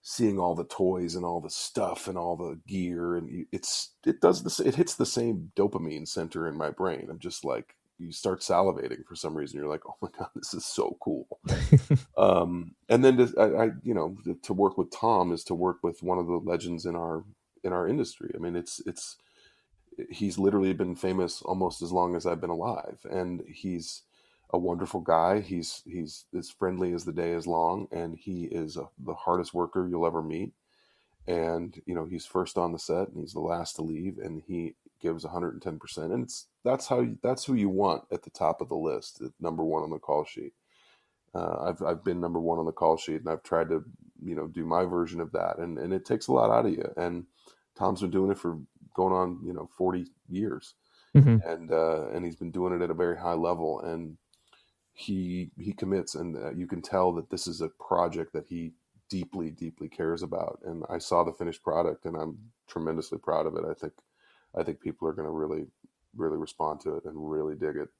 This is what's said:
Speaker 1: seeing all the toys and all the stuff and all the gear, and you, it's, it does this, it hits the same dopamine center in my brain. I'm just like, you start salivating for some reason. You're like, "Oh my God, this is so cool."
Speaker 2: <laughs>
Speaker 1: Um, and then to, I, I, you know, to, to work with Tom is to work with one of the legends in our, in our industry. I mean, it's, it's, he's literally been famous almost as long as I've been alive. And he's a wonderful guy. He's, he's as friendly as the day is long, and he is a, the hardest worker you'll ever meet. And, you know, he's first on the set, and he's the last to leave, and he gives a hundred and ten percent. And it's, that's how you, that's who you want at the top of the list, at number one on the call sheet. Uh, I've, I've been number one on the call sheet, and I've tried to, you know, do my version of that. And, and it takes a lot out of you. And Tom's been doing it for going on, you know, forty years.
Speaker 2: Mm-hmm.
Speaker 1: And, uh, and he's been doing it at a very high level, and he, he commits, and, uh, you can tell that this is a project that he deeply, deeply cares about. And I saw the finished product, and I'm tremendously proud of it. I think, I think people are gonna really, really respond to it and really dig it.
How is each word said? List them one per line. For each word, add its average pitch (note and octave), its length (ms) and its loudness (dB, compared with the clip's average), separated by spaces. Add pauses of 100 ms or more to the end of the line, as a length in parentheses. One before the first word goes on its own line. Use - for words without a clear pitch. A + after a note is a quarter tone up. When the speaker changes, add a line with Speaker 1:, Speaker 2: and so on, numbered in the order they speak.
Speaker 1:
seeing G#2 360 2
all F2 160 4
the E2+ 100 -2
toys F2+ 520 0
and F2 80 -4
all E2+ 160 -2
the D#2 100 -10
stuff - 580 -4
and F#2 80 -4
all F2 200 -2
the E2 300 -8
gear, F2 500 -2
and E2+ 120 -4
you, - 240 -8
it's, - 380 -4 (160)
it - 140 2
does F#3 220 8
this, - 180 -2
it C3 160 4
hits E3+ 180 2
the - 120 2
same A2 500 -2
dopamine E2 500 0
center D#2+ 420 -4
in D2+ 80 -4
my D#2 140 0
brain. F2 400 -2
I'm - 80 -10
just - 260 -10
like, B1 300 -4 (240)
you E2+ 140 -10
start F#2 280 -2
salivating F2+ 680 2
for E2 100 -16
some D#2 180 -4
reason. D2 240 -6
You're D2 120 -2
like, D#2 180 -6
"Oh - 140 -12
my F#2 60 -6 (100)
God, - 180 -6
this - 160 -10
is - 140 -6
so - 340 -2
cool." - 480 -6
Speaker 2:
<laughs> - 0 - (720)
Speaker 1:
Um, F2 560 4 (140)
and A#2+ 140 8
then C3 140 10
to, A#2+ 220 8
I, A2 260 8
I, A2+ 60 4 (120)
you A2+ 120 0
know, F2+ 300 0
to, F2 100 -2
to - 180 -6
work G2 240 4
with F2 140 0
Tom F#2+ 420 4
is E2 120 -4
to F2+ 100 -2
work F2 280 2
with E2+ 200 -2
one F2+ 160 2
of F2 80 0
the F2 80 0
legends E2+ 500 -2
in E2+ 100 -2
our, E2+ 300 -4 (400)
in F#2 80 0
our F2+ 160 2
industry. - 460 -2
I - 40 -8
mean, E2+ 160 -4
it's, - 300 -6
it's, - 320 -10 (960)
he's G2 280 -4
literally F#2+ 360 4
been F2+ 200 -2
famous F#2 460 0
almost F#2 400 -2
as E2+ 120 -4
long F2 220 2
as E2+ 120 -2
I've E2+ 140 0
been E2+ 100 -4
alive. F2+ 480 -4 (120)
And F2+ 380 -4
he's F2 540 -8 (480)
a F2+ 80 0
wonderful F2 420 -2
guy. E2+ 400 4
He's, F2 460 -6
he's E2 380 -10 (120)
as F2 140 -6
friendly F#2 420 0
as F2 120 -4
the F2 80 -6
day E2+ 200 0
is E2+ 140 -4
long, E2+ 460 2
and E2+ 260 -6
he F2+ 260 -6
is D#2+ 320 -6
a, - 120 -8 (160)
the E2+ 100 -6
hardest F2 400 0
worker F2 340 0
you'll E2+ 180 0
ever E2 160 0
meet. D#2+ 300 -6 (760)
And, E2+ 600 -2
you F2+ 80 -4
know, E2 100 -2
he's E2+ 220 -10
first F#2 320 -2
on E2+ 140 0
the E2 60 -6
set, F2+ 300 0
and - 120 -10
he's - 120 -10
the E2 80 -8
last E2+ 360 -4
to E2 60 -6
leave, D#2+ 360 -6
and D#2+ 280 -10
he E2+ 280 -6 (240)
gives E2 260 -4
a D#2 40 -8
hundred F2 240 -4
and - 100 -14
ten D#2+ 160 -6
percent. E2 340 -8
And B2 120 -2
it's, - 220 -12 (180)
that's B2+ 240 0
how B2 120 2
you, A2+ 220 -2
that's B2+ 220 0
who C3+ 100 0
you G2+ 140 4
want F#2+ 420 2
at F2 120 -4
the - 80 -18
top D#2+ 300 0
of - 80 -4
the - 80 -2
list, D#2 440 -4
at C2 100 -10 (100)
number E2 220 -2
one D#2+ 200 0
on D#2 80 -6
the D2+ 80 -6
call D2 260 0
sheet. - 280 -12 (840)
Uh, E2+ 220 -2 (120)
I've, E2+ 140 -4
I've E2 200 -2
been F2 180 0
number E2+ 200 -2
one E2 180 2
on D#2+ 60 0
the D#2+ 80 -2
call D#2+ 240 4
sheet, D#2 240 -4
and E2 80 -6
I've D#2+ 140 -4
tried E2 260 0
to, D#2+ 160 0 (400)
you E2+ 100 -6
know, D#2 120 -6
do E2 180 -6
my E2+ 200 2
version F2 360 -2
of E2 120 -6
that. G1+ 260 -2
And, E2+ 200 -6
and F2 140 -4
it F#2+ 140 -4
takes A#2+ 220 -2
a C3 40 4
lot B2 180 6
out A#2+ 160 6
of - 60 2
you. - 240 -2
And F2 300 -2 (500)
Tom's F#2 240 0
been F#2 100 0
doing F#2+ 200 4
it G2 80 0
for E2+ 200 -4 (360)
going F#2 180 2
on, F2+ 320 0
you F2+ 80 -6
know, E2+ 240 -10
forty F#2 300 0 (220)
years. G2 460 -4 (400)
Speaker 2:
Mm-hmm. A#2 320 10
Speaker 1:
And, E2 260 -4
uh, D#2+ 360 4
and F2 160 -4
he's E2 120 -6
been E2+ 160 -8
doing F2+ 200 0
it F2 100 0
at E2+ 80 0
a E2 40 0
very E2+ 240 0
high F2 160 0
level, E2 460 0
and E2 360 -6 (840)
he, F#2 600 -4
he F#2+ 160 -6
commits, F#2+ 400 -2
and, D#2 240 -6
uh, A1 140 -6
you F2 140 -6
can E2+ 140 -6
tell F#2 320 4
that E2 160 -4
this - 180 -6
is E2 140 -6
a E2 80 -2
project E2+ 640 0
that D#2 160 -6
he E2+ 240 -8 (380)
deeply, F2 400 -4
deeply D#2+ 400 -10
cares E2+ 320 -2
about. E2+ 420 -4
And E2 240 -8
I - 80 -6
saw F2 260 2
the E2 120 0
finished E2+ 280 -6
product, E2 440 0
and E2 100 -6
I'm D#2+ 220 -6 (280)
tremendously D#2+ 520 -4
proud D#2+ 260 0
of D#2+ 120 -2
it. E2 140 -4
I - 40 -4
think, - 180 -10 (640)
I F2 40 0
think D#2+ 180 -4
people - 260 -6
are D#2 60 0
gonna D#2 180 -6
really, D#2 360 -4 (500)
really D#2+ 220 -2
respond D#2 420 -4
to D#2 160 -4
it - 80 -8
and D#2 100 -10
really D#2 420 -4
dig D2+ 200 -4
it. D2 120 -6 (120)